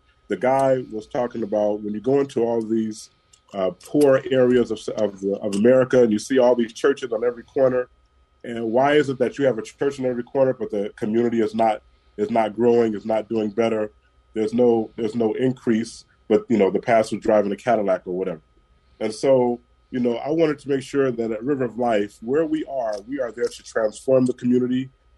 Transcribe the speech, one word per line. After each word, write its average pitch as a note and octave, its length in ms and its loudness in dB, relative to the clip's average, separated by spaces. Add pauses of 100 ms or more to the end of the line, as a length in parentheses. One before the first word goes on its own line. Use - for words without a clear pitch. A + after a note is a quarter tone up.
(280)
the G2+ 100 -4
guy C3 540 2
was G#2+ 160 -10
talking A#2+ 340 -6
about G#2 380 -2
when G#2+ 160 -8
you G#2+ 60 -8
go C3 180 2
into C3 240 -2
all A#2 180 -2
these, A2 480 -4 (460)
uh, F#2 160 -2 (120)
poor C#3 460 4
areas B2 400 4
of, - 180 -6 (100)
of, G2 260 -4 (180)
of G2+ 140 -4
America, B2+ 480 4
and A2+ 80 2
you G#2+ 80 0
see C3 180 -2
all B2 180 6
these A#2 180 -2
churches C3+ 380 -2
on G#2+ 120 -4
every A#2+ 200 -4
corner, B2+ 440 0 (560)
and A#2 220 -8
why B2+ 280 2
is D3 160 2
it C3 80 -4
that A#2+ 220 -2
you C#3 60 2
have A#2+ 120 2
a A2 40 -8
church C#3 360 -4
in C3 80 -6
every B2 160 -4
corner, C3 320 0
but A2 160 -6
the G#2 280 -4
community A#2 420 0
is G#2+ 160 0
not, A2+ 260 0 (360)
is G#2 120 -2
not A2+ 260 0
growing, A#2 380 4
is G2 120 -8
not A2 220 -2
doing A2 220 -2
better? A2 420 -2 (440)
There's A2 180 -2
no, A#2 440 2
there's A2+ 180 -4
no A2+ 180 0
increase, A#2+ 720 -2 (220)
but, G#2+ 220 2
you A2+ 80 2
know, F#2+ 120 6
the G2+ 100 0
pastor's A2+ 420 0
driving G#2 300 2
a G2+ 40 -4
Cadillac G2 500 0
or F#2+ 60 -8
whatever. F2+ 300 -6 (580)
And G#2+ 140 -4
so, B2 480 2 (280)
you B2+ 100 -6
know, A#2+ 180 0
I C3 120 -8
wanted D#3 300 0
to C3 100 -16
make C3+ 140 -2
sure C3+ 260 -2
that A2+ 220 -4
at A2 120 -6
River C3 200 -2
of A2 160 -8
Life, A2 420 -2
where C#3 240 0
we D#3 200 -4
are, A#2+ 300 -6 (120)
we C#3 120 -8
are A#2+ 120 -4
there A#2+ 160 -4
to - 160 -10
transform B2+ 600 0
the B2 80 0
community. B2+ 560 0 (280)